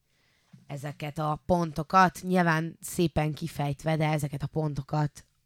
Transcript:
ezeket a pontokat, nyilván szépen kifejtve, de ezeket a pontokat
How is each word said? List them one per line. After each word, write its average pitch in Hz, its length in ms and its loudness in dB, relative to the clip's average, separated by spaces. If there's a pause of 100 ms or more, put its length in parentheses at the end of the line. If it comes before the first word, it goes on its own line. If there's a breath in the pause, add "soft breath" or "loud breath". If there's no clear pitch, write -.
(680)
ezeket 143 520 -10
a 151 280 -2
pontokat, 170 760 4
nyilván 170 580 2
szépen 156 520 0
kifejtve, 147 640 -4
de 156 120 2
ezeket 147 340 -4
a 143 40 -4
pontokat 151 800 -4 (220)